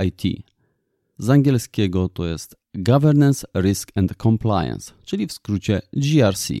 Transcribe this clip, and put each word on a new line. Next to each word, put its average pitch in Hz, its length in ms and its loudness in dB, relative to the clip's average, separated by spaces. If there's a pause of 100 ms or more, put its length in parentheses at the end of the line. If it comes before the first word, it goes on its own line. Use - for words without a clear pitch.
I 90 60 -2
T. - 160 -4 (880)
Z 107 120 -2
angielskiego 110 760 2
to 87 180 -6
jest 82 300 -8 (180)
Governance, 139 720 2 (100)
Risk 95 380 0
and 95 220 0
Compliance, 98 760 -2 (120)
czyli 196 220 -4
w - 60 -10
skrócie 98 500 -4 (100)
G 143 340 2
R 95 100 0
C. - 240 -6